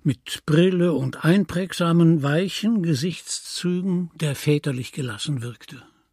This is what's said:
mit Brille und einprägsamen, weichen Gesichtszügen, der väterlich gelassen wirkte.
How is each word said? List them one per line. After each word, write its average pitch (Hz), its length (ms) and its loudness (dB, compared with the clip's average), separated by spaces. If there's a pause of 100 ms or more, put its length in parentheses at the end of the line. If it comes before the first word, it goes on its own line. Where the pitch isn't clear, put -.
mit - 440 -4
Brille 175 480 4
und 131 320 -4
einprägsamen, 170 960 4
weichen 185 600 0
Gesichtszügen, 175 1300 -4
der 147 180 -2
väterlich 143 600 -2
gelassen 123 480 -6
wirkte. 120 420 -14 (300)